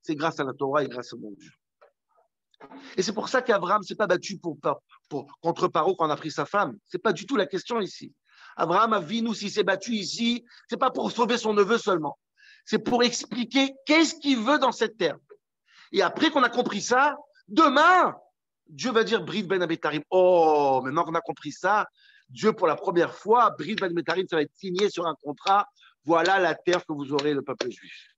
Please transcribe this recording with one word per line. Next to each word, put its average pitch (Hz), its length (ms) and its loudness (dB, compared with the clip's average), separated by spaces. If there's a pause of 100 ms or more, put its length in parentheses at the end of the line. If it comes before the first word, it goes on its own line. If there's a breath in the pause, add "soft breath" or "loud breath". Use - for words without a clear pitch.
c'est 156 140 -6
grâce 160 240 -4
à 143 40 -2
la 131 100 -6
Torah 143 280 -2
et 127 60 -4
grâce 120 240 -12
au 120 60 -14
mon 110 120 -14
Dieu. 90 220 -20 (1400 loud breath)
Et 190 60 -2
c'est 214 100 -4
pour 214 160 -6
ça 254 140 0
qu'Abraham 196 420 0
s'est 180 100 -12
pas 208 140 -2
battu 180 300 -2
pour, 151 200 -10 (500 soft breath)
pour, 139 320 -10
contre 170 280 -2
Paro 170 260 0
quand 160 140 -2
on - 20 -2
a 143 60 0
pris 151 160 -10
sa 147 140 -4
femme. 185 300 -2 (120)
C'est 175 100 -10
pas 220 140 0
du - 140 -6
tout 269 100 -2
la 190 100 0
question 220 340 -6
ici. - 320 -10 (440 loud breath)
Abraham 196 360 2
Avinu, 214 420 -2
s'il 202 180 -8
s'est 208 100 0
battu 190 300 -2
ici, 233 520 -4 (240 soft breath)
c'est 226 80 -6
pas 262 140 2
pour 233 220 -4
sauver 233 260 0
son 214 160 -2
neveu 208 240 4
seulement, 160 400 -2 (480 soft breath)
c'est 214 140 0
pour 240 220 0
expliquer 254 720 -2 (120)
qu'est-ce 311 300 4
qu'il 269 220 0
veut 262 200 0
dans 254 140 2
cette - 260 -4
terre. 165 180 -2 (760 soft breath)
Et 190 100 2
après 180 280 2
qu'on 294 120 2
a 233 80 4
compris 208 320 -2
ça, 269 340 2 (320 soft breath)
demain, 302 640 6 (540)
Dieu 156 220 -6
va 226 140 2
dire, 190 200 -2
Brit 175 200 -4
Ben 180 180 0
Abetarim. 156 480 -2
Oh, 160 760 6
maintenant 156 200 -2
qu'on 165 100 -4
a 165 80 0
compris - 300 -10
ça, 196 340 0 (420 soft breath)
Dieu, 131 240 0
pour 190 140 0
la 151 80 4
première 170 400 0
fois, 220 420 4
Brit 208 200 -6
Ben 185 160 -4
Abetarim, 170 360 -2
ça 175 80 -2
va 151 60 2
être - 120 -6
signé 190 360 -2
sur - 160 -6
un 156 160 -4
contrat. 196 440 0 (380 soft breath)
Voilà 170 360 4
la 165 140 2
terre 175 300 0
que 160 80 -10
vous 143 200 -8
aurez, 147 200 0
le 135 100 -2
peuple 127 280 -8
juif. - 480 -20